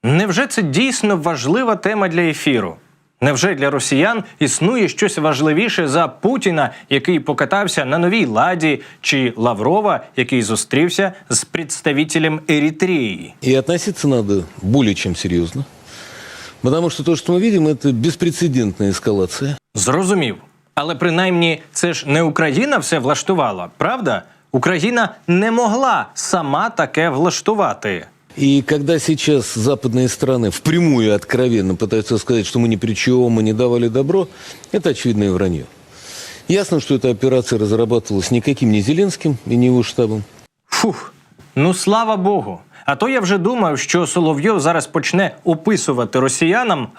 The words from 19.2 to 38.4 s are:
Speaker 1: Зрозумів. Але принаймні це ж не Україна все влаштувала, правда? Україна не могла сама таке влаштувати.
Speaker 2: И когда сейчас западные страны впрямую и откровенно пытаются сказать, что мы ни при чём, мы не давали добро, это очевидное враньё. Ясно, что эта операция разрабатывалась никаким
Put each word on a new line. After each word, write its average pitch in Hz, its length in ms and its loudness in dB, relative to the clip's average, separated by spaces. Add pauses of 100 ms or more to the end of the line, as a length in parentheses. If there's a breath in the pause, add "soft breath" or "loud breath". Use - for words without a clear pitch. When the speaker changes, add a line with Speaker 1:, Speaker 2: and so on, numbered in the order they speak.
Speaker 1:
Зрозумів. 151 600 0 (380)
Але 151 200 -4
принаймні 170 680 0 (100)
це 175 200 -2
ж 147 160 -8
не 151 140 2
Україна 165 560 2
все - 200 -2
влаштувала, 123 800 -2
правда? 165 460 -2 (300 soft breath)
Україна 185 560 0 (180)
не 190 240 2
могла 226 640 0
сама 170 560 -2
таке 160 380 0
влаштувати. 147 1000 -2 (320)
Speaker 2:
И 139 240 4
когда 151 360 0
сейчас 143 600 0
западные 127 500 0
страны 123 420 0
впрямую 156 560 2
и 107 40 4
откровенно 110 640 2
пытаются 110 440 -2
сказать, 117 280 0
что - 120 -2
мы 120 100 2
ни 110 80 2
при 110 180 -2
чём, 123 360 2
мы 113 120 2
не 110 100 2
давали 120 360 2
добро, 143 400 0 (440 loud breath)
это 180 180 0
очевидное 104 400 0
враньё. 90 340 -2 (840 loud breath)
Ясно, 185 320 0
что 139 140 0
эта 123 160 2
операция 123 480 0
разрабатывалась 107 760 0
никаким 123 380 2